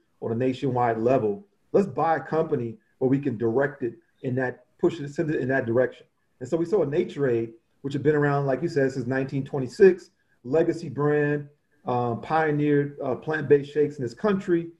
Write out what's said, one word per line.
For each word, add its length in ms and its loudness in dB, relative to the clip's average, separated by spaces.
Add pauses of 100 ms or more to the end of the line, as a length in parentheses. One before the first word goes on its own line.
(200)
on 120 -4
a 20 -2
nationwide 640 0
level? 480 0 (240)
Let's 160 4
buy 300 0
a 40 -4
company 580 -2 (200)
where 100 2
we 120 4
can 180 -4
direct 460 0
it 100 -6 (280)
in 120 -4
that, 300 -4 (160)
push 180 0
it, 160 -10
send 160 -2
it 100 -2
in 60 -2
that 180 0
direction." 440 -2 (320)
And 80 -12
so 80 -2
we 80 0
saw 200 0
Naturade, 680 -2 (300)
which 100 -6
had 100 -4
been 140 2
around, 300 2
like 140 -2
you 80 -2
said, 220 2
since 160 -6
nineteen 380 -2
twenty-six, 640 2 (320)
legacy 460 0
brand, 580 0 (380)
um, 360 -2
pioneered, 800 0
uh, 140 -2
plant-based 580 2
shakes 260 0
in 40 -6
this 100 -6
country, 680 0